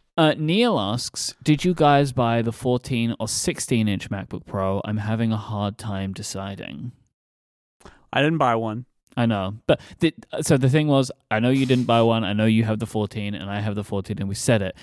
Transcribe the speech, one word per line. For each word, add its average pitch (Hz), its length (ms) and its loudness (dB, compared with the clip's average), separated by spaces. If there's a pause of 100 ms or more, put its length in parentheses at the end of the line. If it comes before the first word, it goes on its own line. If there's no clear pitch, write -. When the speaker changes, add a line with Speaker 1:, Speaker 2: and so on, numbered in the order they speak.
(160)
Speaker 1:
Uh, 156 200 4
Neil 180 420 2
asks, - 640 -4
"Did 151 220 2
you 180 80 4
guys 143 400 4
buy 117 300 2
the 113 100 -2
fourteen 120 680 -2
or 110 100 -4
sixteen 117 600 0
inch 98 220 -4
MacBook 98 340 -8
Pro? 95 400 -2
I'm 107 140 -4
having 110 340 -2
a 107 60 -2
hard 104 400 -4
time 95 340 -6
deciding." 98 800 -10 (1200)
Speaker 2:
I - 80 0
didn't 160 160 2
buy 127 180 2
one. 113 300 -6 (320)
Speaker 1:
I 120 80 2
know. 104 320 -2 (100)
But - 140 2 (200)
the, 160 140 0 (280)
so 147 160 4
the 131 100 4
thing 151 200 2
was, 135 220 2 (200)
I 110 80 0
know 117 100 2
you 135 160 4
didn't 127 220 2
buy 117 160 4
one. 113 220 2
I 98 100 -2
know 107 100 2
you 113 200 4
have 110 140 -2
the 110 80 -4
fourteen 104 480 -4
and 98 160 -10
I 101 100 -4
have 104 140 -4
the 101 100 -4
fourteen 98 360 -6
and 98 80 -2
we 98 60 -4
said 113 260 2
it. 95 220 -6